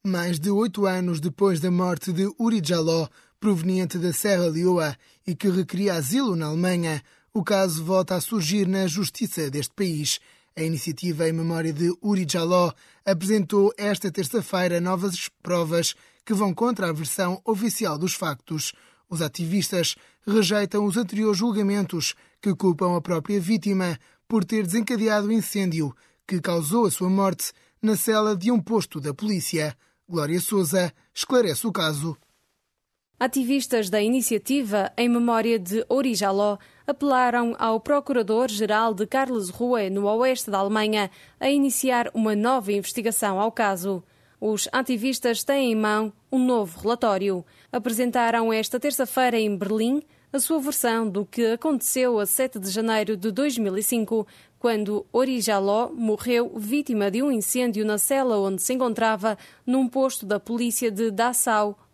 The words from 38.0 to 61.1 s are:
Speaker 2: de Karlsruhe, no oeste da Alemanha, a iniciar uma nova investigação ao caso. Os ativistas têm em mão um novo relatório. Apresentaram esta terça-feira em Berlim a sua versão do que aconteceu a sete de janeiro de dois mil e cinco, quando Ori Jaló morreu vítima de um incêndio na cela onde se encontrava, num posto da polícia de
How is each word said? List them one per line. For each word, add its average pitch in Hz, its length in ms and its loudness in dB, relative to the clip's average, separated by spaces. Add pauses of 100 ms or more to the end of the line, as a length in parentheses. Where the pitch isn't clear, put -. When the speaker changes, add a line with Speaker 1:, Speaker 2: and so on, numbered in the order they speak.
Speaker 2:
de 202 140 -4
Karlsruhe, 233 840 -2
no 202 160 -2
oeste 240 460 0
da 196 60 0
Alemanha, 214 520 0 (300)
a 262 100 2
iniciar 262 640 2
uma 214 220 2
nova 220 340 0
investigação 202 720 -2
ao 220 100 2
caso. 196 540 -2 (360)
Os 214 300 -2
ativistas 247 720 0
têm 269 300 2
em - 20 2
mão 214 380 0 (180)
um 262 80 0
novo 233 400 0
relatório. 202 680 0 (280)
Apresentaram 233 800 0
esta 220 260 -2
terça-feira 254 580 0
em 214 200 2
Berlim 220 440 0 (320)
a 277 60 -2
sua 311 220 0
versão 226 480 0
do 196 160 -2
que 240 220 -2
aconteceu 247 720 0
a 202 60 0
sete 254 320 -2
de 190 120 -6
janeiro 220 460 0
de 196 160 -2
dois 262 240 0
mil 202 220 -2
e 220 40 -2
cinco, 226 440 0 (320)
quando 214 520 -2
Ori 254 300 0
Jaló 202 500 0
morreu 233 640 0
vítima 220 540 0
de 226 120 0
um 285 100 2
incêndio 220 520 0
na 214 120 0
cela 254 420 0
onde 190 220 -2
se 254 140 -2
encontrava, 220 640 0 (280)
num 254 220 2
posto 262 380 -2
da 202 120 0
polícia 233 520 -2
de 220 200 0